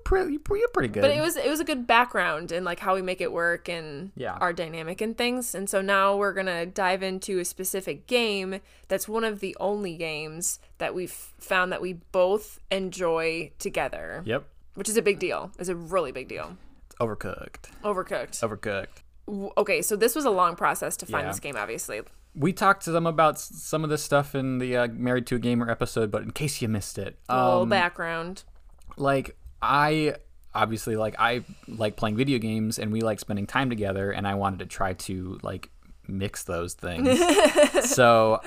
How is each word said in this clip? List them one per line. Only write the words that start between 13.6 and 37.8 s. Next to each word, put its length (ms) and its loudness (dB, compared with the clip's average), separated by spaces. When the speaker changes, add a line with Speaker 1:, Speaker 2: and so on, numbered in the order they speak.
Speaker 1:
Yep. 180 -2
Speaker 2:
Which 160 -6
is 80 0
a 40 6
big 160 2
deal. 400 -4
It's 120 -6
a 60 -4
really 360 -2
big 160 -10
deal. 300 -10
Speaker 1:
It's 60 -20
Overcooked. 720 -6
Speaker 2:
Overcooked. 580 -4
Speaker 1:
Overcooked. 640 -4
Speaker 2:
W-, 300 -6
okay, 240 2
so 160 0
this 180 4
was 120 0
a 40 4
long 260 4
process 420 0
to 80 -12
find 180 -2
Speaker 1:
Yeah. 60 -4
Speaker 2:
this 100 -6
game, 160 -8
obviously. 460 -6
Speaker 1:
We 180 2
talked 320 4
to 80 -4
them 140 2
about 300 6
s-, 140 -12
some 200 -2
of 60 -2
this 140 0
stuff 320 2
in 240 -2
the, 180 0
uh, 120 4
Married 400 0
to 80 0
a 20 0
Gamer 320 2
episode, 400 0
but 120 -2
in 100 -8
case 280 -4
you 80 0
missed 300 -2
it, 200 -8
Speaker 2:
A 60 2
little 160 4
Speaker 1:
um, 60 0
Speaker 2:
background. 760 0
Speaker 1:
like, 400 0
I, 560 2
obviously, 420 0
like, 220 0
I 260 2
like 280 -2
playing 200 0
video 220 2
games, 400 0
and 120 -2
we 120 0
like 180 0
spending 260 -4
time 240 0
together, 400 0
and 160 -4
I 80 0
wanted 260 0
to 60 -10
try 280 -2
to, 480 -8
like, 280 -8
mix 360 -6
those 300 -4
things. 340 0
Speaker 2:
<laughs> 760 6